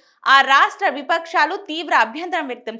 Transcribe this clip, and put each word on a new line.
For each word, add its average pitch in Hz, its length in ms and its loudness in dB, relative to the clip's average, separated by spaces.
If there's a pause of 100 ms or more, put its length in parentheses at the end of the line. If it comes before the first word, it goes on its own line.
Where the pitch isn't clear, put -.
(260)
ఆ 269 140 6
రాష్ట్ర 294 480 2
విపక్షాలు 320 680 -2
తీవ్ర 320 380 -6
అభ్యంతరం 294 520 -2
వ్యక్తం 233 340 -12